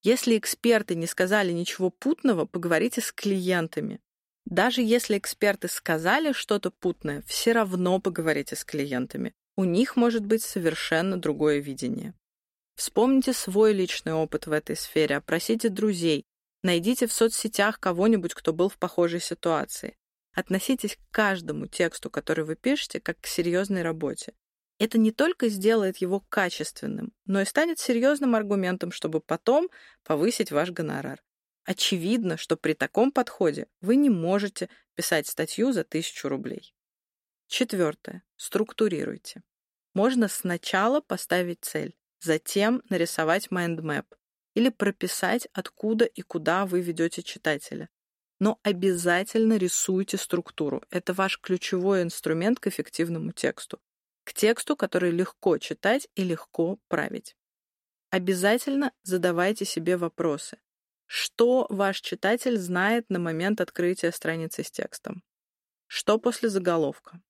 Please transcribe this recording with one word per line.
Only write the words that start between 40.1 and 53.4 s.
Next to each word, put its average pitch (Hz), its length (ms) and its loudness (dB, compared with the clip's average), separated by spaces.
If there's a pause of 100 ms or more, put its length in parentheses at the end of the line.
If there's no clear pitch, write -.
сначала 190 720 0
поставить 180 600 -2
цель, - 340 -8 (240)
затем 202 680 2
нарисовать 170 640 0
майндмэп 165 560 -2 (480)
или 233 140 4
прописать, 202 840 -2
откуда 220 520 -2
и - 180 -6
куда 175 440 -2
вы 180 160 0
ведёте 170 420 -2
читателя. - 640 -6 (500)
Но 214 240 0
обязательно 190 920 2
рисуйте 190 600 0
структуру. - 760 -4
Это 180 220 -4
ваш 190 280 -2
ключевой 185 600 0
инструмент 170 580 0
к - 80 -2
эффективному 170 640 -4
тексту. - 480 -6 (440)